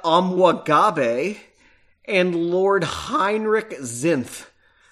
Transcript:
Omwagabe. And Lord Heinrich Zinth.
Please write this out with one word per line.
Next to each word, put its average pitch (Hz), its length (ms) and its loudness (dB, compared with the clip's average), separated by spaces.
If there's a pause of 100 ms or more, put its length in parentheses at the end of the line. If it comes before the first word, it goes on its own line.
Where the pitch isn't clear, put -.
Omwagabe. 170 1300 2 (680)
And 180 300 0
Lord 180 480 2
Heinrich 214 1000 -2
Zinth. 127 680 -4 (420)